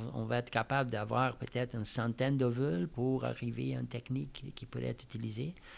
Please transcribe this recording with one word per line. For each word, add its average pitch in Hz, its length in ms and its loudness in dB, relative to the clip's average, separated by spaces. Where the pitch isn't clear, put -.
on 113 100 0
va 120 140 2
être 123 120 -2
capable 131 400 2
d'avoir 117 460 2
peut-être 123 400 -2
une 110 80 -2
centaine 120 520 2
d'ovules 135 520 2
pour 127 360 2
arriver 120 520 -2
à 127 40 -2
une 123 60 -2
technique 131 680 -6
qui - 120 -10
pourrait 123 220 -4
être 123 160 -6
utilisée. » 117 500 -4